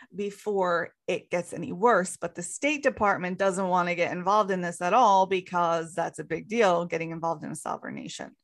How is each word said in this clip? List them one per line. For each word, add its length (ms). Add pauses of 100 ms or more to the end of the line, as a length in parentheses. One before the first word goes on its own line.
(160)
before 760 (140)
it 220
gets 240
any 200
worse. 420
But 200
the 80
State 400
Department 540
doesn't 300
want 220
to 60
get 180
involved 360
in 120
this 200
at 120
all 320
because 680
that's 260
a 40
big 240
deal, 380
getting 260
involved 320
in 80
a 40
sovereign 400
nation. 360 (120)